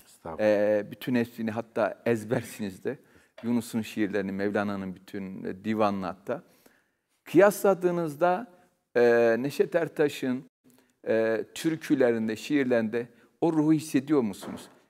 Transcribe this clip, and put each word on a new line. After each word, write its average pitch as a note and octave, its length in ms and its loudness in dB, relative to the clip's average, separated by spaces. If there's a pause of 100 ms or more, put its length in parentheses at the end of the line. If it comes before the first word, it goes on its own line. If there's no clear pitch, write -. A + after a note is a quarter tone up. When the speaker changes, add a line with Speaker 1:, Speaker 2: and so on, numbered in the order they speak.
Speaker 1:
Estağfurullah. - 400 -8
Speaker 2:
e, G#2 440 2
bütün - 240 -6
hepsini A2+ 360 -2
hatta A2 560 -4
ezbersiniz A2 800 -4
de. B2 140 -6 (440)
Yunus'un A#2 400 -2
şiirlerini, G2 500 -2
Mevlana'nın G2+ 600 -4
bütün, F#2+ 500 -12
e, F#2+ 200 -10
divanını G#2 420 0
hatta. B2+ 360 -8 (840)
Kıyasladığınızda, F3 1200 2 (500)
e, A#2 420 6
Neşet C#3+ 360 -2
Ertaş'ın, D3 720 -2 (640)
e, A2+ 360 2 (100)
türkülerinde, B2 840 0
şiirlerinde A#2+ 720 0 (320)
o E3 120 2
ruhu D#3 200 4
hissediyor C#3+ 480 2
musunuz? - 480 -6 (220)